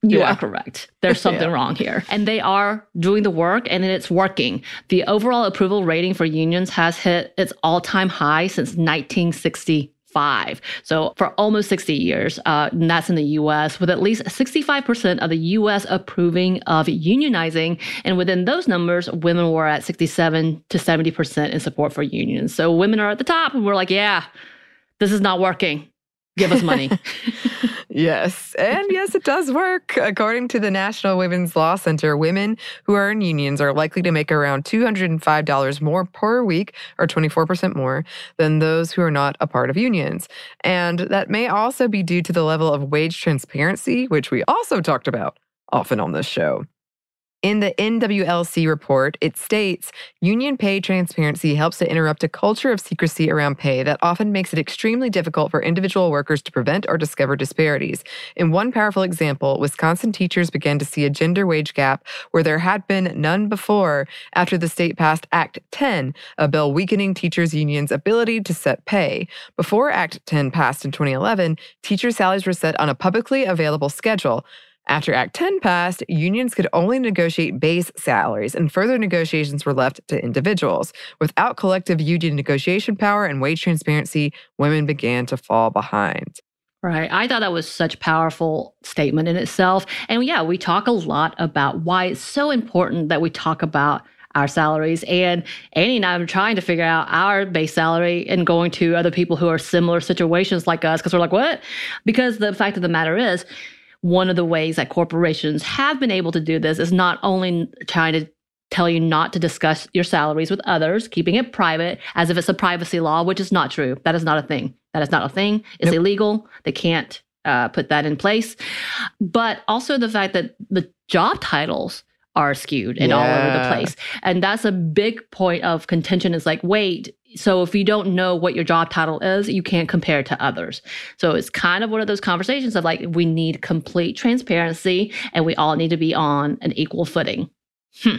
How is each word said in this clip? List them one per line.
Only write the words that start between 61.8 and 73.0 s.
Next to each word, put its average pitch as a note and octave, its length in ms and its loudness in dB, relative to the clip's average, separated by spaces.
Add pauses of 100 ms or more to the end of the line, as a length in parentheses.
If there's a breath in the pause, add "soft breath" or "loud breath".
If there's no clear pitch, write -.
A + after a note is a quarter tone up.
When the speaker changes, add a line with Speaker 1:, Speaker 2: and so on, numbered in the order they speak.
Speaker 2:
where E3 100 4
there D#3 180 2
had F#3 280 0
been F#3+ 280 0
none F3+ 340 0
before F#3+ 580 2 (260 loud breath)
after F3+ 240 2
the E3+ 100 0
state E3+ 300 -2
passed D#3+ 340 2
Act E3 280 0 (120)
ten, E3 440 -2 (240 loud breath)
a D3+ 80 2
bill C#3+ 260 2
weakening G3 400 0
teachers' E3+ 400 0
unions' D3 380 0
ability A3+ 500 0
to F#3+ 120 -4
set - 320 -2
pay. F3+ 420 0 (280 loud breath)
Before A3+ 360 0
Act - 340 -4
ten C#3+ 240 0
passed C#3 360 0
in C#3 60 -4
twenty C#3+ 200 -2
eleven, F3 440 0 (280 loud breath)
teacher G#3 260 0
salaries F#3+ 380 0
were F#3 60 0
set D#3+ 260 -2
on D3+ 100 2
a C3+ 60 0
publicly A#3 500 0